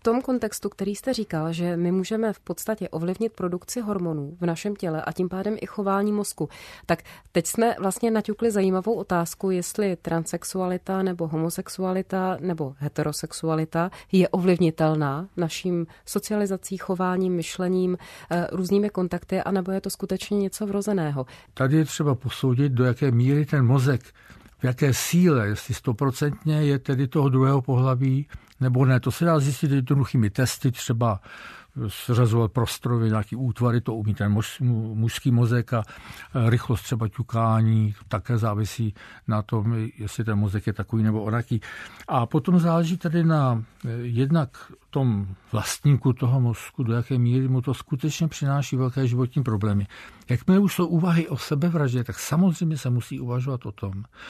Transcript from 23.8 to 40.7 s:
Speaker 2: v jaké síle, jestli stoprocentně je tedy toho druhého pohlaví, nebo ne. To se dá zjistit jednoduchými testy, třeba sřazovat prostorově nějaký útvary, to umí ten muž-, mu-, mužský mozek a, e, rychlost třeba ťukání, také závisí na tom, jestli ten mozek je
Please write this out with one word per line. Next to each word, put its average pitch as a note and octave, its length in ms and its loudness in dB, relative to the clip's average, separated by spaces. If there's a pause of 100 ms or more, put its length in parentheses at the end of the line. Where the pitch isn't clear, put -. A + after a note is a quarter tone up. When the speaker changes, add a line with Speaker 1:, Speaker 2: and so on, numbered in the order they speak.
Speaker 2:
v - 20 -2
jaké B2+ 300 2
síle, D#3 540 4
jestli G#2 260 -4
stoprocentně C#3+ 880 0
je C#3+ 180 2
tedy C3+ 280 0
toho C#3+ 220 2
druhého C3+ 320 4
pohlaví, C3 640 2 (320)
nebo B2+ 260 4
ne. B2+ 140 6
To A#2 120 0
se - 140 0
dá E3 140 6
zjistit C#3 320 0
jednoduchými C3+ 580 2
testy, B2+ 420 0
třeba A#2 480 0 (680)
sřazovat A#2 640 2
prostorově A#2 580 0
nějaký G#2+ 260 -2
útvary, A#2+ 460 0
to A#2 140 -4
umí G#2 180 -2
ten G#2 200 0
muž-, - 280 -2
mu-, A2 340 0
mužský A2+ 360 0
mozek A#2+ 420 2
a, A2 100 0 (520)
e, A#2 140 4
rychlost A#2+ 320 0
třeba A2+ 260 -4
ťukání, A2+ 880 2 (120)
také A2 300 -2
závisí G#2+ 560 -2 (340)
na G#2+ 140 0
tom, A2 340 -2 (220)
jestli G#2+ 260 -6
ten G#2+ 120 0
mozek G2+ 320 0
je A2 60 -2